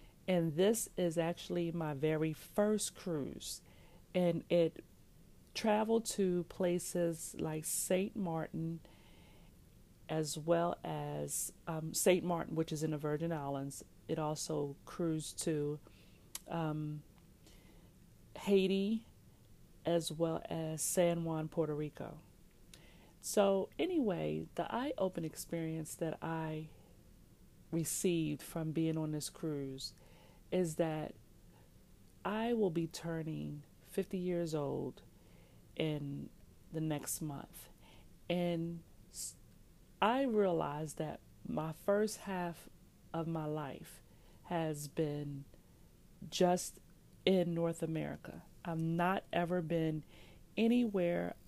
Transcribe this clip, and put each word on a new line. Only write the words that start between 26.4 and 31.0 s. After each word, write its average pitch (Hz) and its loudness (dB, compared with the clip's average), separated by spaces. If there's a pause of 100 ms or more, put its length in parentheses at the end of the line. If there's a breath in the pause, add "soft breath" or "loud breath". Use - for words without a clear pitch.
received 160 0
from 160 -4
being 160 2
on 156 0
this 151 -4
cruise 139 -6 (580 loud breath)
is 180 2
that 156 0 (1120 loud breath)